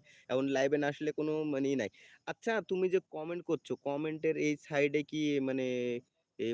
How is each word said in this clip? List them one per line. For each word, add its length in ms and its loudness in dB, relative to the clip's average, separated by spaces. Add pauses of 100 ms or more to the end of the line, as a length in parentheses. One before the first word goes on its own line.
(280)
এখন 200 2
লাইভে 300 2
না 100 2
আসলে 240 -4
কোনো 200 -2 (120)
মানেই 320 0
নাই। 140 0 (380)
আচ্ছা, 240 -4 (100)
তুমি 260 0
যে 120 4 (100)
কমেন্ট 340 -6
করছো, 320 -2
কমেন্টের 600 -2
এই 200 2
সাইডে 460 2
কি, 200 -4 (180)
মানে, 260 0 (720)
এ, 140 -2